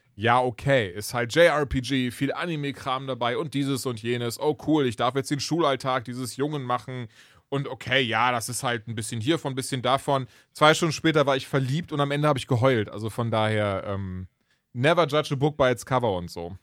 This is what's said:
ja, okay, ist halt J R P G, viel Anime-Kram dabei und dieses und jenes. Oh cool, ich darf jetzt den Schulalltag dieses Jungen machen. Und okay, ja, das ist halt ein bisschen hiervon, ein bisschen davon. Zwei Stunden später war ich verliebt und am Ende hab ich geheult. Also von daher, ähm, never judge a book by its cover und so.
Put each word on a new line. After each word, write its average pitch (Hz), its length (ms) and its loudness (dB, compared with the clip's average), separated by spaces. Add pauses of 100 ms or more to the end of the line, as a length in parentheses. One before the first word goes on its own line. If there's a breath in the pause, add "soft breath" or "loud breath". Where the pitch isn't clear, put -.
(180 soft breath)
ja, 117 220 4
okay, 127 500 0
ist 101 240 -10
halt 120 200 -4
J 165 120 8
R 151 200 4
P 131 140 -4
G, 127 320 -2
viel 139 220 -2
Anime-Kram 143 720 -4
dabei 123 300 -2
und 160 160 -4
dieses 139 320 -2
und 117 160 -4
jenes. 120 360 -2
Oh 147 200 0 (100)
cool, 147 180 4
ich 117 120 -2
darf 123 180 0
jetzt 135 160 -2
den 143 80 0
Schulalltag 135 640 0
dieses 123 320 -8
Jungen 147 280 -4
machen. 123 440 -6 (400 soft breath)
Und 139 220 -4
okay, 127 320 0
ja, 117 320 2
das 117 160 -4
ist 123 140 -6
halt 120 260 -4
ein 113 60 -8
bisschen 113 260 -6
hiervon, 143 320 -2
ein - 20 -8
bisschen 131 260 -4
davon. 131 460 2 (240 soft breath)
Zwei 151 220 6
Stunden 160 200 2
später 156 320 2
war 135 120 4
ich 131 100 -6
verliebt 139 460 -2
und 147 80 0
am 143 100 0
Ende 147 160 2
hab 147 100 4
ich 117 100 -6
geheult. 120 420 2
Also 107 200 -8
von 117 220 -4
daher, 107 560 2
ähm, 95 400 -6 (460)
never 160 340 4
judge 147 260 0
a - 40 0
book 147 180 0
by 131 160 4
its 120 140 -4
cover 120 320 0
und 87 120 -6
so. 90 320 -10